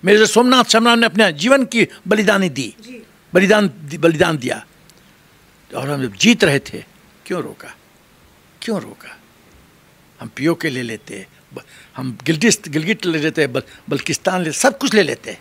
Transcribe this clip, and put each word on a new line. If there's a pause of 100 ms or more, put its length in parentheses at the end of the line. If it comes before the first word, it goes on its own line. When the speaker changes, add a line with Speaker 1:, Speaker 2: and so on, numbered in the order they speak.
Speaker 1:
मेजर
सोमनाथ
शर्मा
ने
अपने
जीवन
की (200)
बलिदानी
दी,
Speaker 2:
जी। (320)
Speaker 1:
बलिदान
दि-,
बलिदान
दिया। (1080)
और
हम
जब
जीत
रहे
थे, (420)
क्यों
रोका? (880)
क्यों
रोका? (1040)
हम
पीओके
ले
लेते, (280)
ब-, (340)
हम
गिल्डिस्ट-,
गिलगिट
ले
लेते,
बल-,
बल्किस्तान
ले,
सब
कुछ
ले
लेते।